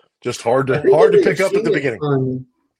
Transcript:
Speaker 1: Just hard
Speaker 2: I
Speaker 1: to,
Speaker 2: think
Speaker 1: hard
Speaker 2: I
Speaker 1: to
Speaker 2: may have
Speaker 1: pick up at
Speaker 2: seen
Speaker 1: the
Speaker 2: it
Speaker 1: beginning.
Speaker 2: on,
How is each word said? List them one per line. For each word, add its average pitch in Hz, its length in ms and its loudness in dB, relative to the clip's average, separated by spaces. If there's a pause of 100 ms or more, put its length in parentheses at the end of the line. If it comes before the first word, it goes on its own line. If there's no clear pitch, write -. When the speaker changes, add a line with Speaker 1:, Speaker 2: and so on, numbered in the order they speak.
(240)
Speaker 1:
Just - 180 -8
hard 131 300 0
Speaker 2:
I 123 40 0
Speaker 1:
to, 120 60 -4
Speaker 2:
think 135 140 4
Speaker 1:
hard - 180 4
Speaker 2:
I - 40 6
Speaker 1:
to - 60 4
Speaker 2:
may 196 60 2
have 170 80 -2
Speaker 1:
pick 190 80 -2
up 190 60 -2
at 196 40 -4
Speaker 2:
seen 214 100 0
Speaker 1:
the 220 60 0
Speaker 2:
it - 20 0
Speaker 1:
beginning. 135 280 -4
Speaker 2:
on, 131 440 -4 (340)